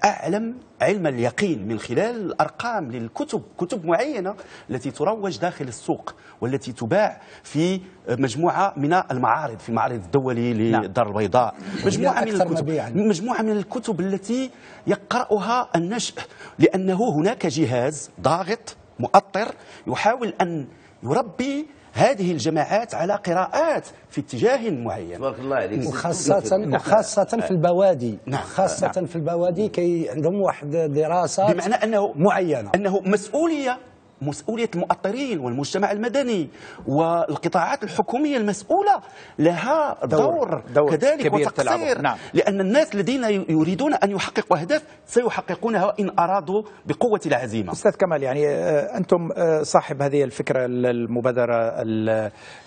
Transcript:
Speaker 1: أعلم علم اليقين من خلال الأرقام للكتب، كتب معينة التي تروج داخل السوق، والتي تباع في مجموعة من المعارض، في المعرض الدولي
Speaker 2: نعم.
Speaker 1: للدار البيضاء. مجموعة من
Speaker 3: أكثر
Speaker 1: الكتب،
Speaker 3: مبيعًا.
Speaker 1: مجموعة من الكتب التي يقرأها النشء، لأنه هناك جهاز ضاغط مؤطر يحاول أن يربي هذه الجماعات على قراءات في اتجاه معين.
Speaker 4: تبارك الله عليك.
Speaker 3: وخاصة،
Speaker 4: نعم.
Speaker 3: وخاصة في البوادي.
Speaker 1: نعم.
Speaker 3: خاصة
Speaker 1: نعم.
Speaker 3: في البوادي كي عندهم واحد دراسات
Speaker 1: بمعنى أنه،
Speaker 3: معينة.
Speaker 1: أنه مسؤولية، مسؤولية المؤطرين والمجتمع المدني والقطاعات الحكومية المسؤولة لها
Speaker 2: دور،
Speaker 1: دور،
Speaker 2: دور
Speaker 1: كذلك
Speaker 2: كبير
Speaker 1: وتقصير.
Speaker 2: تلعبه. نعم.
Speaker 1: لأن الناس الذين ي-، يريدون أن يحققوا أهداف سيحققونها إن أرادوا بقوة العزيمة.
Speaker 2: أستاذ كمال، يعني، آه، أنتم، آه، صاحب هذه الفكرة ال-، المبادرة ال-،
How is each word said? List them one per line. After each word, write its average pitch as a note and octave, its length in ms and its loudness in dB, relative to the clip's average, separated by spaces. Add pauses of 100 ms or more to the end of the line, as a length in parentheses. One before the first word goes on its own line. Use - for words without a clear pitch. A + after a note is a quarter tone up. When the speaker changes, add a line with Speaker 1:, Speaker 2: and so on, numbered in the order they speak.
Speaker 1:
أعلم G#3+ 500 0 (260)
علم E3+ 260 2
اليقين B2 640 0
من A2 100 -2
خلال G3 380 -2
الأرقام G3 760 -4
للكتب، A#2+ 520 -6 (160)
كتب F3+ 260 -4
معينة G#3+ 500 0 (360)
التي B2+ 200 -4
تروج G3 480 -2
داخل E3 260 -4
السوق، - 500 -6 (260)
والتي C3 320 -4
تباع F3 480 0 (220)
في F3+ 380 0 (280)
مجموعة C#3 680 0
من D3 160 0
المعارض، B2+ 680 0
في - 100 -16
المعرض A#2 260 0 (100)
الدولي A#2 680 0
Speaker 2:
نعم. A2 120 2
Speaker 1:
للدار G#2 260 0
البيضاء. G#2+ 460 2 (320)
مجموعة A#3 340 2
من A3+ 80 0
Speaker 3:
أكثر F#3+ 180 2
Speaker 1:
الكتب، E3 180 -2
Speaker 3:
مبيعًا. C#3+ 260 -2
Speaker 1:
مجموعة G#3+ 520 0
من A3 80 0
الكتب G#3 500 -4
التي G3+ 500 -4 (360)
يقرأها G#3+ 880 0
النشء، F#3 380 -4 (440)
لأنه F#3 400 4 (220)
هناك G3 260 0
جهاز C3+ 640 -2 (100)
ضاغط F3 560 -2 (220)
مؤطر F#3+ 480 2 (400)
يحاول A3 540 0
أن E3 260 -2 (360)
يربي B3 640 -2 (260)
هذه F#3+ 400 2
الجماعات D#3+ 600 -2
على F3 200 0
قراءات F#3+ 720 0 (240)
في C#3+ 100 -8
اتجاه A3+ 500 0
معين. F#2+ 480 -6
Speaker 4:
تبارك B2+ 200 -4
الله C3+ 180 -4
عليك. G#2+ 320 -2
Speaker 3:
وخاصة، F3+ 680 0
Speaker 4:
نعم. G#3 180 0
Speaker 3:
وخاصة G3+ 500 2
في A3+ 260 -2
البوادي. E3+ 760 2
Speaker 1:
نعم. B2+ 160 -2
Speaker 3:
خاصة - 540 0
Speaker 1:
نعم. F3+ 100 -2
Speaker 3:
في - 100 -6
البوادي F3 520 0
كي E3+ 420 0
عندهم E3+ 300 0
واحد D3 300 -2
دراسات D#3+ 840 2
Speaker 1:
بمعنى F#3+ 200 0
أنه، G#3 420 2
Speaker 3:
معينة. D#3+ 580 2
Speaker 1:
أنه G3 260 2
مسؤولية، B3+ 800 0 (440)
مسؤولية G#3+ 520 -4
المؤطرين G3 640 -2
والمجتمع C#3+ 520 0
المدني A3 560 -2 (380)
والقطاعات E3+ 960 0
الحكومية C4+ 520 0
المسؤولة D4 640 0 (380)
لها F3 680 2
Speaker 2:
دور، D3+ 140 2
Speaker 1:
دور، B3 420 0 (120)
Speaker 2:
دور D3 220 4
Speaker 1:
كذلك C#4 220 4
Speaker 2:
كبير G#3 160 0
Speaker 1:
وتقصير. - 300 0
Speaker 2:
تلعبه. D4 360 0
نعم. C3 160 0 (180)
Speaker 1:
لأن G3 260 2
الناس A3 340 2
الذين A#3+ 300 0
ي-، G3+ 240 0
يريدون F3 460 2
أن G3+ 160 2
يحققوا F#3+ 500 0
أهداف C#4+ 220 0 (240)
سيحققونها G#3+ 960 0
إن F#3+ 180 0
أرادوا F#3 440 0 (240)
بقوة G#3 400 0
العزيمة. A#2 460 -2
Speaker 2:
أستاذ F#3+ 200 2
كمال، E3 300 0
يعني، D3 260 2
آه، E3 480 0
أنتم، F3 400 0
آه، D#3+ 260 2
صاحب C#3+ 400 2
هذه C#3+ 220 2
الفكرة C3 420 -2
ال-، B2 200 0
المبادرة A#2+ 960 2
ال-، A2 480 0 (360)